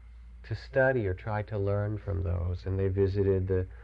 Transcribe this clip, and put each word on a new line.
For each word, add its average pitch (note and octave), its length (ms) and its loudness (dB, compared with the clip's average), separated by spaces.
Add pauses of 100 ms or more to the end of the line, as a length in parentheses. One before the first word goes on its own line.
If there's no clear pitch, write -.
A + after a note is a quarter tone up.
(420)
to A#2 120 -6
study C3 520 2
or F#2 80 0
try G#2 280 -4
to G#2 160 -4
learn G#2 380 0
from F2+ 260 -4
those. F2+ 440 -2
And F#2+ 120 -2
they G2 100 2
visited F#2+ 580 4
the F#2 200 2 (180)